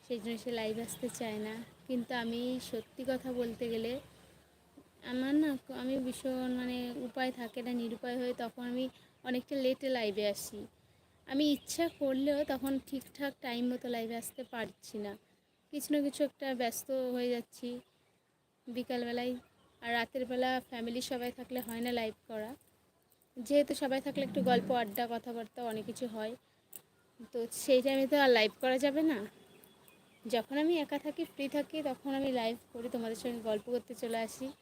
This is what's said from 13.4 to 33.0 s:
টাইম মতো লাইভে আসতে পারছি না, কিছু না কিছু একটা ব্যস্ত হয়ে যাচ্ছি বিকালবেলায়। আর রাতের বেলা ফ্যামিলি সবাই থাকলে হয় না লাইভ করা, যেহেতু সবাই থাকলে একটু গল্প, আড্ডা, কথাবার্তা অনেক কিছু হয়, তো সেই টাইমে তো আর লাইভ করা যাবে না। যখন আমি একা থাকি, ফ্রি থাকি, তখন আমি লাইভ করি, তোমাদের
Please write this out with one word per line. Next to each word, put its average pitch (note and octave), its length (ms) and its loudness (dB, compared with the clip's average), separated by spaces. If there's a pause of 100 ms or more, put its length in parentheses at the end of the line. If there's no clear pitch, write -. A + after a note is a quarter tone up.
টাইম A#3+ 300 -2
মতো B3 160 -4
লাইভে A#3 280 -2
আসতে A#3 260 -8 (120)
পারছি A3+ 440 -8
না, G3+ 160 -4 (600)
কিছু D4 200 -6
না D4 120 6
কিছু C#4+ 180 0
একটা C#4 240 -2 (140)
ব্যস্ত A#3 260 -2 (260)
হয়ে B3 180 0
যাচ্ছি A#3+ 360 -4 (1000)
বিকালবেলায়। A#3+ 680 -2 (480)
আর A#3 120 -4
রাতের A#3 320 0
বেলা B3+ 260 2 (180)
ফ্যামিলি A#3 320 -2
সবাই B3 300 -2
থাকলে B3+ 280 -6
হয় A3+ 260 -6
না B3 60 0
লাইভ A3+ 240 -2 (120)
করা, A3 240 -6 (840)
যেহেতু C#4+ 380 4
সবাই C4+ 260 0
থাকলে C#4 260 -2
একটু - 140 0
গল্প, B3 300 6
আড্ডা, A#3+ 320 0 (100)
কথাবার্তা A#3 460 -6 (120)
অনেক A3 140 -4
কিছু A#3 220 -6
হয়, A3 260 -4 (1000)
তো A#3+ 80 -4 (240)
সেই C4 180 8
টাইমে C4+ 260 4
তো D4 80 4 (100)
আর C4 120 10
লাইভ G#3+ 140 8 (100)
করা B3+ 160 4
যাবে C#4 240 4 (100)
না। A3+ 80 2 (1080)
যখন A#3 380 0
আমি E4+ 100 4 (100)
একা C#4+ 160 -2
থাকি, D4+ 260 -4
ফ্রি C#4 220 -6
থাকি, C#4+ 300 -2 (120)
তখন C4 300 -4
আমি C#4 120 0
লাইভ A#3 260 0 (160)
করি, A#3 220 -8
তোমাদের A3+ 260 -2